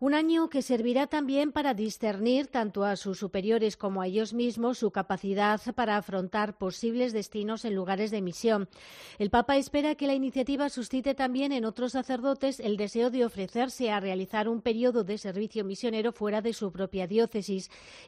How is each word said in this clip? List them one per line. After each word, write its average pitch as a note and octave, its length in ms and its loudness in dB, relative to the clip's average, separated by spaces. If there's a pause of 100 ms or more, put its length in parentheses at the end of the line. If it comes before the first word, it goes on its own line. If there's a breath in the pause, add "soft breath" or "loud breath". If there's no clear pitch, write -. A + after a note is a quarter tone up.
Un C#4 140 2
año E4 340 4
que C#4 140 0
servirá B3 440 2
también C#4+ 460 0
para C#4+ 220 0
discernir A3 720 0
tanto G#3 400 0
a G3+ 100 2
sus F#3+ 220 -4
superiores G#3 580 0
como G3 240 -2
a F3+ 60 -2
ellos G#3 260 0
mismos A#3 460 0
su G#3 120 2
capacidad G3+ 720 0 (140)
para G#3+ 240 2
afrontar G3 580 -2
posibles A3+ 560 -2
destinos G#3+ 540 -4
en G#3 80 -2
lugares F#3+ 360 0
de G#3 120 -2
misión. G3 480 0 (480 loud breath)
El G#3 100 2
Papa B3 300 4
espera D4 380 0
que C#4+ 100 -2
la C#4 80 2
iniciativa C4+ 560 0
suscite C4 440 -2
también C4+ 380 0
en A#3 140 0
otros A#3 260 -4
sacerdotes C4 640 0
el G#3+ 200 0
deseo A#3 320 2
de A#3+ 160 2
ofrecerse A3+ 640 -2
a G#3 100 0
realizar F#3+ 480 -2
un A3+ 140 -2
periodo A#3 420 2
de G#3 140 -4
servicio G#3 440 -4
misionero A3 500 -2
fuera G#3 280 -2
de A3 140 -2
su G3 160 -4
propia F#3 380 -4
diócesis A3+ 220 4
diócesis. F#3+ 400 -4 (380 loud breath)